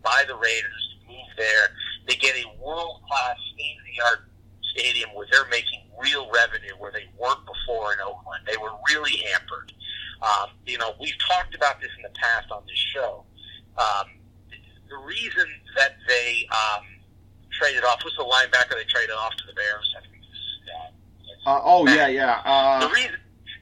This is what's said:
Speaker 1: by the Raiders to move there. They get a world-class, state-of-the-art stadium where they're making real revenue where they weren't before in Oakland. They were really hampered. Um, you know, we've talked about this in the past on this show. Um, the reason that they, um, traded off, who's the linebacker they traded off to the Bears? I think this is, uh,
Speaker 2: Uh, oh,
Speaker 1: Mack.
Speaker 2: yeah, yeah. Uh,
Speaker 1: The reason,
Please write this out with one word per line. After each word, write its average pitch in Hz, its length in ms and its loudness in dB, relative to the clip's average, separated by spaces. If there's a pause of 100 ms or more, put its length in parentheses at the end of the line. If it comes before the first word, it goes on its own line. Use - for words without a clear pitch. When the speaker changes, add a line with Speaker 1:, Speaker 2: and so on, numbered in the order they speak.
Speaker 1:
by 127 240 4
the 131 80 -8
Raiders 113 480 -2 (120)
to - 160 -20
move - 240 -18
there. 110 400 2 (320)
They - 80 0
get 135 240 2
a 120 80 -8 (160)
world-class, 139 720 -4 (180)
state-of-the-art - 760 -2 (320)
stadium 120 520 -2
where 104 180 -12
they're 131 180 4
making - 340 -4 (160)
real 123 320 -2
revenue 110 460 2
where 104 140 -14
they 101 280 -12
weren't 131 240 -2
before 110 480 -4
in 101 80 -4
Oakland. - 480 -12
They 110 80 -4
were 110 160 -6 (160)
really 151 300 0 (140)
hampered. 85 420 -6 (480)
Um, 101 340 0 (100)
you 123 120 -6
know, 113 220 -4
we've 151 180 -6 (100)
talked - 280 0
about - 260 0
this - 160 -10
in - 60 -20
the - 120 -16
past 117 360 -2
on 104 160 -12
this - 100 -8
show. 117 480 -4 (520)
Um, 104 380 0 (720)
the - 100 -16
reason - 500 -2 (280)
that 135 220 2 (100)
they, 120 440 0
um, 107 340 0 (680)
traded 135 320 0
off, 120 200 4
who's 123 140 -8
the - 60 -2
linebacker 127 520 4
they 113 80 -4
traded 110 320 0
off 110 200 -4
to - 120 -8
the 101 60 -18
Bears? 104 440 -2
I - 40 -20
think - 200 -20
this - 180 -20
is, - 1040 -16
uh, 139 40 2
Speaker 2:
Uh, 139 140 4
oh, 175 200 8
Speaker 1:
Mack. 143 120 8
Speaker 2:
yeah, 147 120 6
yeah. 131 380 2
Uh, 135 420 4
Speaker 1:
The - 60 -2
reason, - 220 2 (460)